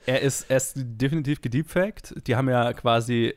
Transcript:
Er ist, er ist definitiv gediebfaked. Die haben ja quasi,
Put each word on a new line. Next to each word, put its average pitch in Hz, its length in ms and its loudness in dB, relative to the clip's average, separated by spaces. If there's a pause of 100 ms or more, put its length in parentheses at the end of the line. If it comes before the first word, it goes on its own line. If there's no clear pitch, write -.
Er 127 160 2
ist, - 260 -2
er 131 100 2
ist - 180 -4
definitiv 135 680 -2
gediebfaked. 127 720 -2 (140)
Die 120 80 2
haben 131 120 2
ja 120 240 2
quasi, 117 640 2